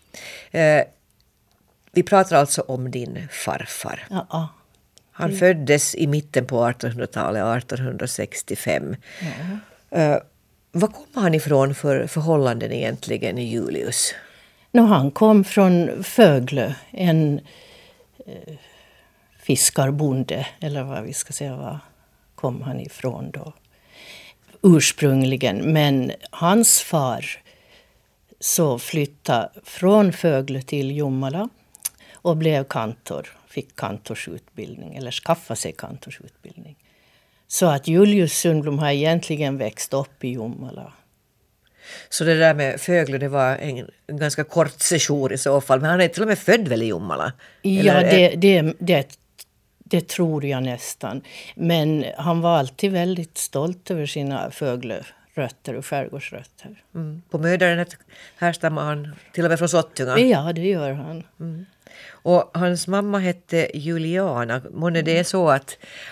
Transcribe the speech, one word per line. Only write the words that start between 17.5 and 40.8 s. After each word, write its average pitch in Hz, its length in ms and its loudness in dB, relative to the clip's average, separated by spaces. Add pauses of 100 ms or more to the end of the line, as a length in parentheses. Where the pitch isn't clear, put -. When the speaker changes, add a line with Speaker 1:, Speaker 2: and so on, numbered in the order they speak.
Speaker 2:
eh, 170 280 -18 (840)
fiskarbonde, 139 1080 0 (120)
eller 143 240 -8
vad 131 200 -10
vi 139 100 -12
ska - 200 -10
säga, 139 220 -8
var 139 240 -10 (560)
kom 127 260 -6
han 131 180 -8
ifrån - 520 -10
då, 151 220 -14 (1120)
ursprungligen. 135 1080 4
Men 139 380 2 (180)
hans 202 520 2
far 127 440 -2 (1120)
så 139 400 0
flyttade 139 720 -2 (140)
från 196 500 4
Föglö 135 480 -2
till 139 360 -4
Jomala 139 520 -4 (640)
och 170 240 0
blev 156 260 0
kantor, 113 720 -8 (100)
fick - 280 -12
kantorsutbildning, - 1200 -12
eller 131 160 -12
skaffa - 440 -4
sig - 160 -6
kantorsutbildning. - 1080 -18 (680)
Så - 180 0
att 143 220 2
Julius 185 460 6
Sundblom 151 460 0
har 147 120 2
egentligen 147 680 0
växt 110 360 -6
upp 139 300 -6
i 127 80 -6
Jomala. 123 640 -12 (1160)